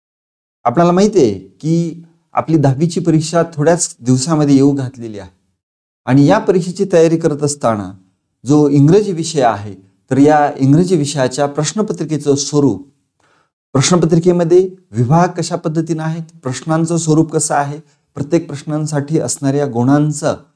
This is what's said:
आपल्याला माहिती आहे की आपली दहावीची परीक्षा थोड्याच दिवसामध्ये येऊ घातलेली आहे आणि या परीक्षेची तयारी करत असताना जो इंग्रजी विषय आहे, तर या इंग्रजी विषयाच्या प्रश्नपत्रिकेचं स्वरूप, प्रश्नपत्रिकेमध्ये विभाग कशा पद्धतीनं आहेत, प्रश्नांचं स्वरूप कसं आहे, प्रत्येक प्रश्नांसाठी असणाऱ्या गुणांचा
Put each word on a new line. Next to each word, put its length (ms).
आपल्याला 280
माहिती 280
आहे 140
की 680
आपली 240
दहावीची 420
परीक्षा 440
थोड्याच 460
दिवसामध्ये 560
येऊ 160
घातलेली 480
आहे 100
आणि 200
या 140
परीक्षेची 540
तयारी 240
करत 260
असताना 480
जो 240
इंग्रजी 420
विषय 300
आहे, 340
तर 60
या 400
इंग्रजी 380
विषयाच्या 500
प्रश्नपत्रिकेचं 880
स्वरूप, 520
प्रश्नपत्रिकेमध्ये 960
विभाग 360
कशा 280
पद्धतीनं 480
आहेत, 200
प्रश्नांचं 540
स्वरूप 340
कसं 240
आहे, 240
प्रत्येक 320
प्रश्नांसाठी 720
असणाऱ्या 480
गुणांचा 680